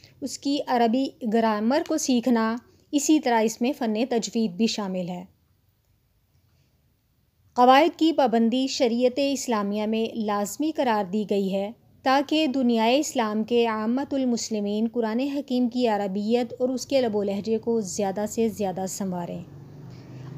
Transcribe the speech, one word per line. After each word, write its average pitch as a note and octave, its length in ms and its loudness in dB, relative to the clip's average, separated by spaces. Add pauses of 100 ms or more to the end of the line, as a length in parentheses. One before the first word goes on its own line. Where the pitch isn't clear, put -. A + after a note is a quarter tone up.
(220)
उसकी C#4+ 360 -4
अरबी A#3+ 540 2 (120)
ग्रामर A3+ 580 2
को D#4+ 160 -2
सीखना, A#3 600 2 (320)
इसी D4+ 260 4
तरह A#3 200 2
इसमें A3+ 340 0
फ़न A3+ 320 -2
तजवीद A3+ 480 -2
भी G#3+ 160 0
शामिल F#3 400 -4
है। F3+ 200 -10 (2250)
कवायद C4+ 380 8
की D#4+ 180 2
पाबंदी B3+ 560 2
शरीयत B3 500 0
इस्लामिया G#3+ 680 0
में A3 300 -2
लाजमी G#3 560 -2
करार A3+ 340 0
दी G#3+ 180 -2
गई G3 240 0
है G3 260 -4 (300)
ताकि D4 420 2
दुनियाए A#3+ 520 2
इस्लाम A3 460 -2
के A#3 220 2
आमतुल B3+ 600 -2
मुस्लिमीन G#3+ 600 -2
कुरान A3+ 340 -2
हकीम C4 480 -2
की B3 180 0
अरबियत G#3 680 0
और B3+ 180 -2
उसके C4 300 -2
लबो G#3+ 220 0
लहजे G3+ 360 -2
को A3+ 220 -2
ज़्यादा G3 460 -4
से A3+ 220 0
ज़्यादा F#3+ 380 -4
संवारें F3+ 580 -8 (920)